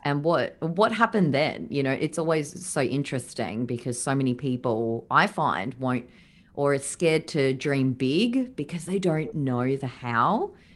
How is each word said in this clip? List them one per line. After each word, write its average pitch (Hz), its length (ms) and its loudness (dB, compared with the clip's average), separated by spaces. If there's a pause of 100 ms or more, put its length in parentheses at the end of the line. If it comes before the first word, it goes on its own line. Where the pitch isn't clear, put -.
and 143 200 0
what, 156 380 0
what 175 300 2
happened 214 420 2
then? 135 380 0
You 139 100 0
know, 135 100 2
it's 151 280 -2
always 160 480 -2
so - 140 -2
interesting 123 840 -2
because 120 340 -4
so 139 140 -2
many 131 220 2
people, 117 760 -2
I 147 160 6
find, 120 500 -2
won't 127 320 -2 (460)
or 143 200 2
are 139 60 0
scared 160 500 0
to 135 240 2
dream 135 400 2
big 233 640 0
because 156 300 -6
they 190 140 -2
don't 156 360 0
know 131 420 0
the 139 100 -6
how 127 640 0 (220)